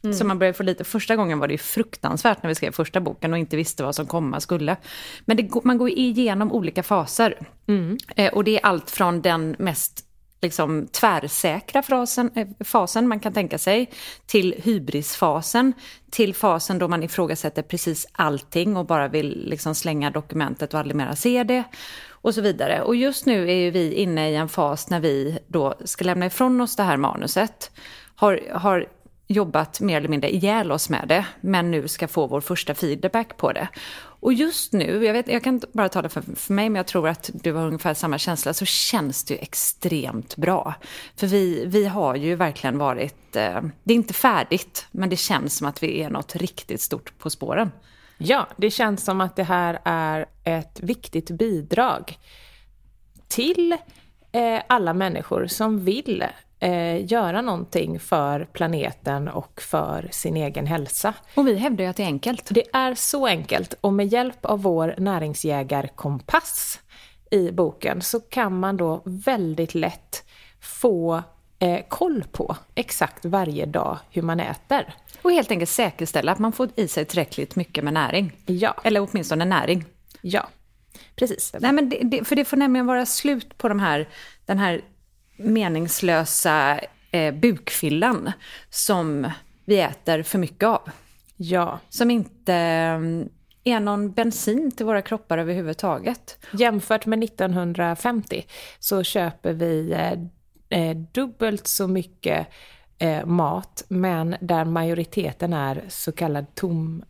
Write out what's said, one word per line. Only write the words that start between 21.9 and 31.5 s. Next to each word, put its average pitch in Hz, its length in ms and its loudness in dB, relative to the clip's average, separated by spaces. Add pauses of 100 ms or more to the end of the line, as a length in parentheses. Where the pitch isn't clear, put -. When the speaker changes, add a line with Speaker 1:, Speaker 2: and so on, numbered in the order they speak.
Speaker 2:
och - 260 -2
så 214 60 -2
vidare. - 420 0
Och 240 140 2
just 262 300 0
nu 190 240 4
är 180 60 4
ju 175 140 4
vi 170 240 2
inne 160 360 2
i 151 60 0
en 156 120 0
fas 151 420 0
när 175 100 2
vi 147 380 0 (100)
då 139 260 0 (100)
ska - 200 -4
lämna 180 220 2
ifrån 254 340 2
oss 240 160 -2
det 208 60 2
här 175 140 4
manuset, - 760 -2 (460)
har, 202 240 4 (120)
har 185 340 2 (420)
jobbat 165 520 0
mer 190 160 2
eller 147 120 0
mindre 147 260 0
ihjäl 196 380 2
oss 156 180 -2
med - 180 0
det, 185 160 4 (160)
men 180 300 2